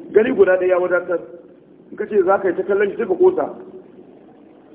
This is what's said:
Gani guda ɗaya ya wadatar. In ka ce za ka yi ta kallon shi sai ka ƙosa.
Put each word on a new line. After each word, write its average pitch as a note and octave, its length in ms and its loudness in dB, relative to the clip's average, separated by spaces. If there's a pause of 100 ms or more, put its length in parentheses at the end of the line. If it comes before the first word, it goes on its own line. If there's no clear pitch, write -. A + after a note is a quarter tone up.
(120)
Gani A3+ 200 4
guda F#3 240 4
ɗaya F3+ 120 0
ya F3+ 100 2
wadatar. F3 400 -2 (720)
In - 60 -18
ka G#3+ 100 -8
ce G#3+ 180 0
za G3 140 2
ka G3 100 -2
yi E3+ 60 -2
ta F#3 80 -6
kallon G3 280 0
shi D3 60 -12
sai - 100 -4
ka F3+ 80 -2
ƙosa. E3 320 2 (1300)